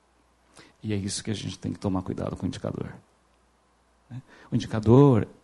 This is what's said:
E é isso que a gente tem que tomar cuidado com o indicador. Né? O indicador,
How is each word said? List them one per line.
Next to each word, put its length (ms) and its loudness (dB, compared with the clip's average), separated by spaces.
E 120 -6
é 20 -2
isso 280 -8
que 80 -6
a 40 -6
gente 220 -10
tem 160 -8
que 60 -14
tomar 240 -4
cuidado 320 -6
com 100 -6
o 20 -4
indicador. 460 -8
Né? 120 -14
O 40 0
indicador, 720 6